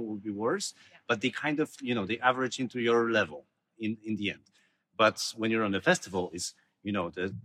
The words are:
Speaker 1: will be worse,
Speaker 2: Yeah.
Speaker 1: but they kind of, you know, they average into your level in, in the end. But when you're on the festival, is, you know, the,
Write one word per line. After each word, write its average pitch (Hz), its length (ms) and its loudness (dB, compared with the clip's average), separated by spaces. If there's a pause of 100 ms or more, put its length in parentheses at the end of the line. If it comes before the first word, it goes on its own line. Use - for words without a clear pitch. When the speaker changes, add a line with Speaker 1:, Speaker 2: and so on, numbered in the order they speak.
Speaker 1:
will 107 100 -6
be 104 140 -8
worse, 117 460 -2
Speaker 2:
Yeah. - 220 -20 (100)
Speaker 1:
but 117 140 0
they 127 80 2
kind 147 280 -2
of, 151 100 0 (120)
you 123 160 -2
know, 104 100 0
they 110 140 -2
average 127 400 0
into 123 200 -4
your 117 300 4
level 101 360 0 (340)
in, 110 240 -4
in 110 120 -4
the 101 160 -2
end. - 120 -16 (520)
But 107 200 6 (200)
when 113 140 0
you're 113 140 2
on 101 80 2
the 98 80 0
festival, 95 540 2
is, 90 180 -6 (300)
you 101 100 -4
know, 90 180 -2
the, 92 240 -4 (100)